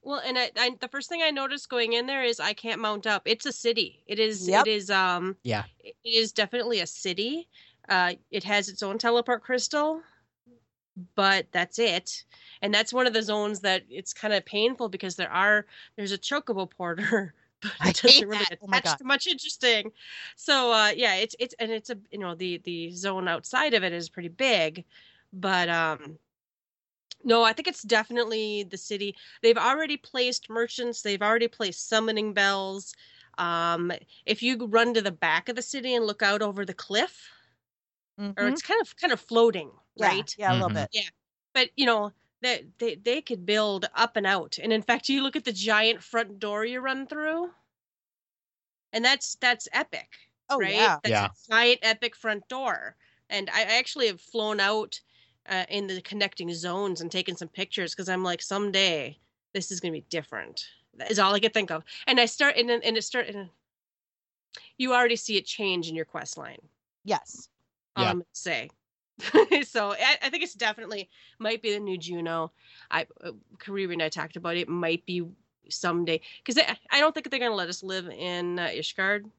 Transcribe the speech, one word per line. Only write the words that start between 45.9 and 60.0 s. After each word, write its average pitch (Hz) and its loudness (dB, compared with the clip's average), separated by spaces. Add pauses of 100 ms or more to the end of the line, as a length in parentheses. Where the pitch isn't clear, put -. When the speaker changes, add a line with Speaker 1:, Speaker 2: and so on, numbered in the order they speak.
Speaker 1:
front 208 -4
door 208 -4
you 247 -4
run 269 -4
through, 311 -4 (1400)
and 226 -2
that's, 277 2
that's 247 0
epic, - -6 (320)
Speaker 2:
Oh, 277 0
Speaker 1:
right? 190 0
Speaker 2:
yeah. 202 6
Speaker 1:
That's 156 0
Speaker 3:
Yeah. 101 4 (200)
Speaker 1:
a 220 -4
giant 233 6
epic 220 0
front 214 -6
door. 254 -6 (340)
And 196 -4
I, 208 2
I 220 2
actually 254 0
have 185 -4
flown 214 -2
out, 208 0 (480)
uh, 185 -2
in 202 -4
the 185 -6
connecting 196 -4
zones 180 -4
and 165 -8
taken 180 -4
some 165 -12
pictures 185 -6
'cause 185 -8
I'm 185 -2
like, 175 -4
"Someday 190 0 (360)
this 190 -6
is 180 -6
gonna 175 -4
be 156 -8